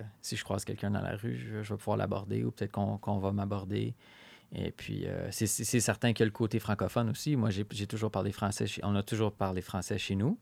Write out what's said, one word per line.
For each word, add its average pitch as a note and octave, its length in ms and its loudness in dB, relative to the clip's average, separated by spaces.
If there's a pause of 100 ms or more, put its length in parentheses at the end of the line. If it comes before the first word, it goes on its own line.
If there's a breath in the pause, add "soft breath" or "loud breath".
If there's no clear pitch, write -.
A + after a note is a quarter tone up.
(200)
si - 160 -6
je - 80 -4
croise G#2 220 -2
quelqu'un G#2 240 -4
dans G2 120 2
la F#2 140 -2
rue, A2+ 220 -4
je, A2 240 -6
je G#2 120 -4
vais G2+ 40 -2
pouvoir G#2 180 0
l'aborder G2+ 480 0
ou A#2 60 0
peut-être G#2 220 -4
qu'on, G2+ 260 0
qu'on G2+ 220 0
va G2 120 2
m'aborder. G2+ 600 0 (580 soft breath)
Et F2+ 200 -4
puis, G2 340 -6
euh, F#2 240 -4
c'est, G#2+ 160 0
c'est, - 180 0
c'est A#2+ 160 2
certain A2+ 340 4
qu'il - 80 4
y - 20 8
a - 20 8
le G#2+ 60 2
côté A2+ 260 0
francophone G#2+ 540 2
aussi. - 240 0
Moi, A2 160 4
j'ai, G2 180 0
j'ai G#2 160 -2
toujours G#2+ 240 0
parlé G2 220 2
français G#2 340 0
chez, - 180 -4
on G2+ 120 2
a G2+ 80 2
toujours G#2+ 280 2
parlé F#2 300 0
français F#2+ 380 -2
chez - 160 0
nous, B2+ 260 2